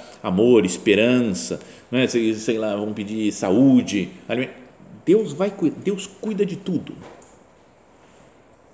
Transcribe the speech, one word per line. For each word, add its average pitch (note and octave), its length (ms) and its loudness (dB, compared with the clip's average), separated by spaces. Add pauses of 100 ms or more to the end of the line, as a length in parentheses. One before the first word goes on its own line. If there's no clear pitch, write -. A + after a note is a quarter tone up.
(220)
amor, G#2+ 420 4
esperança, G#2 960 0 (320)
né? B2+ 160 0
Sei, A2 280 0
sei A2 240 -4
lá, G#2+ 180 -4
vão G#2+ 160 -4
pedir G#2+ 400 -4
saúde, G2+ 800 2 (180)
aliment-, B2 240 -6 (520)
Deus D#3+ 280 2
vai F#3 180 -4
cui-, E3+ 200 -2
Deus F#3+ 360 -6
cuida G#3 380 -6
de E3+ 120 -6
tudo. - 380 -6 (1800)